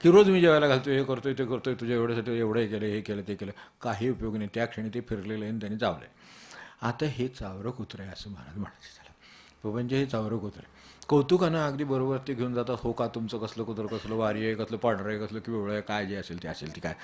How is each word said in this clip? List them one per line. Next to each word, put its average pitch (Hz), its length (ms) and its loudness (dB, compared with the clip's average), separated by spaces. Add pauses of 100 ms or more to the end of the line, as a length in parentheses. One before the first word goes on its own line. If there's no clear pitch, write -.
की 170 80 12
रोज 196 180 12
मी 185 120 6
जेवायला 151 260 8
घालतोय, 135 300 4
हे 139 60 2
करतोय, 135 300 -2
ते 127 120 0
करतोय, 123 280 -2
तुझ्या 120 220 -2
एवढ्यासाठी 117 360 0
एवढं 117 280 2
हे 113 80 2
केलं, 104 180 -4
हे 107 160 -2
केलं, 101 260 -6
ते 104 80 -4
केलं, 98 160 -8 (300)
काही 113 280 -2
उपयोग 110 280 -4
नाही. 104 160 -4
त्या 117 120 0
क्षणी 110 240 -6
ते 117 120 -6
फिरलेलं 107 420 -6
आहे 107 60 -6
आणि 113 100 -4
त्यांनी 107 180 -6
चावलंय. 92 300 -2 (720)
आता 120 240 -2
हे 127 220 -2
चावरं 101 420 -8
कुत्रं 104 340 -10
आहे 95 80 -12
असं - 180 -14
महाराज 80 280 -14
म्हणायचे - 380 -12
त्याला. - 180 -20 (480)
प्रपंच 120 300 -4
हे 135 140 2
चावरं 113 320 -2
कुत्रं 101 280 -8
आहे. - 100 -20 (320)
कौतुकानं 160 500 4
अगदी 147 260 -2
बरोबर 135 340 0
ते 131 160 -6
घेऊन 123 200 -2
जातात, 120 260 -2
"हो 117 120 -2
का, 117 160 -2
तुमचं 113 300 -6
कसलं 110 260 -6
कुत्रं, 107 240 -6
कसलं 107 280 -6
वारी 110 300 0
आहे, 110 100 0
कसलं 110 220 -4
पांढरं 101 320 0
आहे, 107 160 -4
कसलं 107 140 -8
पिवळं 107 340 -4
आहे, 107 80 -2
काय 104 240 -4
जे 98 100 -4
असेल 90 280 -8
ते 80 40 -8
असेल 78 280 -10
ते - 60 -12
काय, 80 220 -6